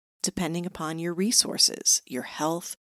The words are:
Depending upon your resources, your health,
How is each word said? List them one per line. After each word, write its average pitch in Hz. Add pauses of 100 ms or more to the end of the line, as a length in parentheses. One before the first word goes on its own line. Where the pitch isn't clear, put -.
(240)
Depending 170
upon 160
your 170
resources, -
your 123
health, 165 (180)